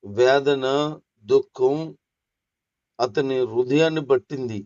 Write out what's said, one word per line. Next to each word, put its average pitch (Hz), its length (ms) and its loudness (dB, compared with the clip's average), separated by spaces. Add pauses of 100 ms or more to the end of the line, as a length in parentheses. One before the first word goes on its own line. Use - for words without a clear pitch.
వేదన, 131 600 2 (580)
దుఃఖం 131 520 0 (1200)
అతని 131 400 -2
హృదయాన్ని 135 640 0
పట్టింది. 127 600 -2